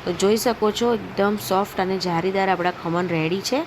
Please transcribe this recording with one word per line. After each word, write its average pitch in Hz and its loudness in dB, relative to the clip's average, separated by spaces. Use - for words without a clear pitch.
તો 180 -4
જોઈ 208 4
શકો 220 2
છો 233 0
એકદમ 196 0
સોફ્ટ 196 0
અને 190 0
જારીદાર 190 0
આપણા 175 0
ખમણ 175 0
રેડી 165 0
છે. 254 0